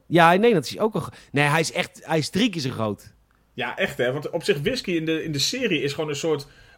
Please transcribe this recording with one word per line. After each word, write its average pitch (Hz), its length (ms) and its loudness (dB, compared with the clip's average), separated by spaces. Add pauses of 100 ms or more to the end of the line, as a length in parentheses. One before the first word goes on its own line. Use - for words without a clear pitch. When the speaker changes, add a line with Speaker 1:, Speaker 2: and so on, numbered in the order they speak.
Speaker 1:
Ja, 165 260 8
in 190 60 6
Nederland 208 260 4
is - 80 -10
hij - 100 -8
ook 220 100 0
al 170 80 -4
ge-, - 100 -10 (200)
nee, 143 140 2
hij 151 140 2
is 165 120 -2
echt, - 320 -6
hij 160 140 -2
is 143 120 -2
drie 226 200 0
keer 170 120 -6
zo 131 80 -4
groot. 107 440 -6 (400)
Speaker 2:
Ja, 120 240 -6
echt, - 200 -4
hè? 123 140 0
Want 143 180 -6
op 170 140 -6
zich, 151 180 2
Whisky 196 300 -4
in 160 140 -2
de, 160 180 -2
in 160 80 -6
de 143 80 -4
serie 196 420 -2
is 143 120 -2
gewoon 156 160 -6
een 143 60 -6
soort 151 320 -2 (300)